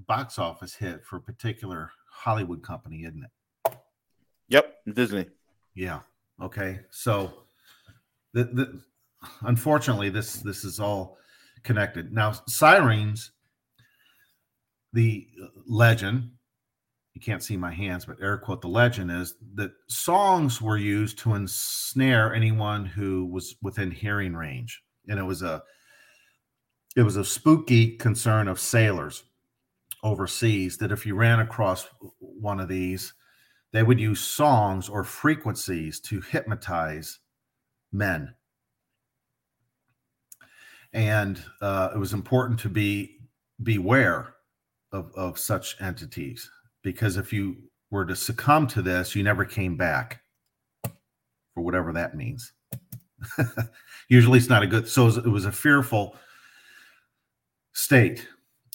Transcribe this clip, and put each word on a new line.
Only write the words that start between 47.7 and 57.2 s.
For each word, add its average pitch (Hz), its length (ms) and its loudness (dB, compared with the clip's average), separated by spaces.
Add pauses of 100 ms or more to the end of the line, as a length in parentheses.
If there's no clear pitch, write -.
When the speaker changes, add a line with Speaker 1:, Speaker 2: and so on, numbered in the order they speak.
Speaker 1:
were 98 140 -2
to 87 100 -4
succumb 147 520 2
to 113 140 -2
this, 92 340 -2
you 101 80 0
never 101 220 2
came 92 320 -4
back, 78 440 -4 (1300)
for 87 100 -8
whatever 87 300 -2
that 85 220 -4
means. - 380 -10 (840)
<laughs> - 680 -6
Usually 123 320 10
it's 123 100 4
not 104 140 6
a 98 40 0
good, 110 200 0
so 120 200 6
it 113 220 2
was 101 160 2
a 101 60 -2
fearful 120 640 2 (1600)